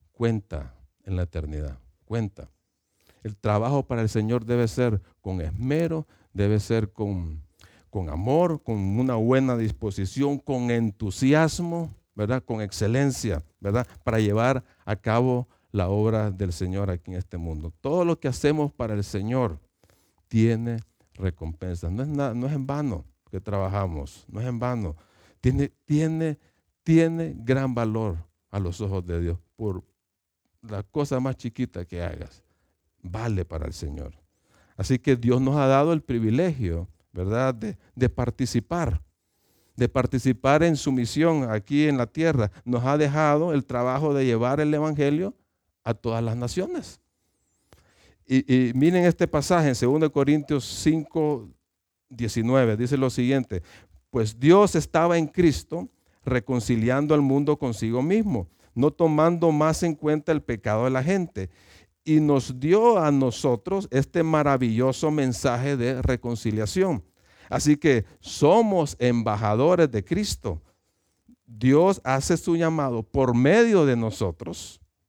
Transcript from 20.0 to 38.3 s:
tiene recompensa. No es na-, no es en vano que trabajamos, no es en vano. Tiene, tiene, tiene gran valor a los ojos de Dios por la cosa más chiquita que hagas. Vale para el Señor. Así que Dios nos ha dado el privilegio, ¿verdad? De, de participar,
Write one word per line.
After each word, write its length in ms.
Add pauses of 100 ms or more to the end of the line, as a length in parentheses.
tiene 540 (340)
recompensa. 720
No 140
es 60
na-, 260
no 100
es 80
en 140
vano 380 (260)
que 100
trabajamos, 880
no 120
es 60
en 140
vano. 360 (440)
Tiene, 300 (160)
tiene, 520 (460)
tiene 520
gran 380
valor 440 (340)
a 80
los 220
ojos 220
de 160
Dios 200 (160)
por 280 (800)
la 200
cosa 360
más 180
chiquita 480
que 180
hagas. 400 (580)
Vale 440
para 200
el 80
Señor. 400 (640)
Así 220
que 160
Dios 260
nos 140
ha 100
dado 260
el 120
privilegio, 840 (240)
¿verdad? 440
De, 240 (160)
de 140
participar, 920 (720)